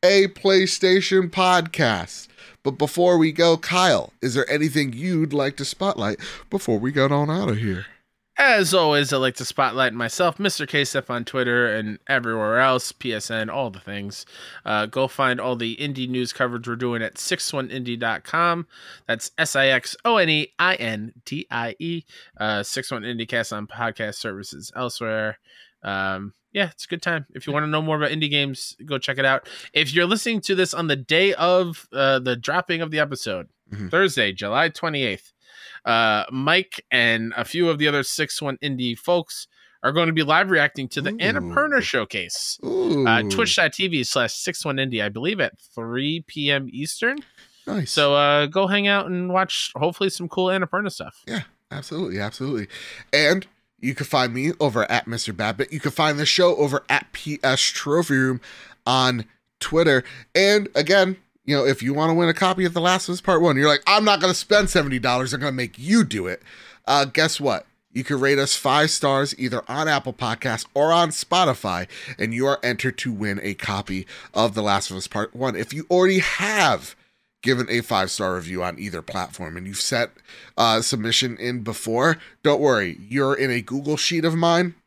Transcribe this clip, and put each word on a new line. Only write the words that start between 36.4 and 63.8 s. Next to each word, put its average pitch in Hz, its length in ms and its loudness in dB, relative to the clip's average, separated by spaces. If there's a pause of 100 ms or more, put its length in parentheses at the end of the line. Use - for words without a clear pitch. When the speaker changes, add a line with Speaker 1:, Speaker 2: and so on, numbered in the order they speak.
Speaker 2:
and 113 480 2
a 120 80 -2
few 170 240 0
of 151 80 0
the 147 100 2
other 143 140 0
six - 400 -4
one 139 160 -6
Indie 127 400 -4
folks - 500 -2 (340)
are 131 100 0
gonna 165 200 2
be 160 100 2
live 165 280 2
reacting 147 380 0
to - 120 -6
the 139 120 -2
Speaker 1:
Ooh. 220 40 -8
Speaker 2:
Annapurna 247 640 0
Showcase. - 840 -4
Speaker 1:
Ooh. 131 460 0
Speaker 2:
Uh, 117 220 4
twitch 208 260 2
dot 160 160 2
T 190 160 -2
V 151 160 -2
slash 117 300 -2
six - 280 -8
one 143 140 -4
indie, 127 260 -2
I 104 60 -2
believe 147 320 -4
at - 180 -4
three 131 680 -6
P 143 240 -2
M 139 200 0
Eastern. 226 500 -4 (460)
Speaker 1:
Nice. 190 240 -4
Speaker 2:
So, 143 240 4
uh, 147 300 4
go 185 220 0
hang 202 220 0
out 202 180 2
and 180 260 -4
watch, - 420 -2
hopefully, 175 360 0
some 175 180 -8
cool 185 200 0
Annapurna 185 440 -2
stuff. - 340 -14
Speaker 1:
Yeah, 143 180 -6 (260)
absolutely, 139 500 -6
absolutely. 107 460 -4 (440)
And 151 360 4 (340)
you 131 140 -4
can 139 100 -6
find 127 300 0
me 139 260 -2
over 117 300 2
at 117 160 0
Mister 113 260 -6
Babbitt. 104 400 -4
You 151 80 -6
can 147 120 -2
find 151 260 2
the 151 80 0
show 180 300 6
over 139 340 0
at 135 220 2
P - 300 -8
S 135 200 2
Trophy 151 560 0
Room 131 240 0 (440)
on 127 380 2 (360)
Twitter. 151 440 4 (300)
And 202 400 4
again, 185 420 4 (280)
you 143 120 0
know, 135 100 2
if 135 160 2
you 127 100 -2
wanna 160 220 2
win 170 140 4
a 165 60 2
copy 185 300 2
of 170 80 0
The 175 80 -2
Last 180 280 2
of 180 60 -2
Us 180 60 -8
Part 170 220 4
One, 160 140 4
you're 143 120 4
like, 147 160 4